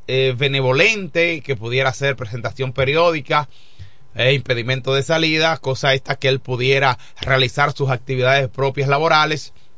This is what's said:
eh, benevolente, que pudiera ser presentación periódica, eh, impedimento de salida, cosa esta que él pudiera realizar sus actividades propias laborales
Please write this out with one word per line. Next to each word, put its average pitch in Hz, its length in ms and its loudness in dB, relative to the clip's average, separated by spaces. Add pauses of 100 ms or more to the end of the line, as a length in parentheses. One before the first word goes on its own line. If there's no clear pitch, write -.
eh, 131 300 2
benevolente, 156 1000 2
que 135 160 -4
pudiera 120 380 -2
ser 139 240 -2
presentación 120 560 -6
periódica, 151 760 2 (680)
eh, 123 180 4
impedimento 131 600 -2
de 139 80 2
salida, 160 540 2
cosa 135 360 0
esta 131 240 -2
que - 100 0
él 131 120 2
pudiera 127 580 2 (240)
realizar 131 520 2
sus 139 180 0
actividades 131 580 2
propias 135 400 -2
laborales 156 640 2 (240)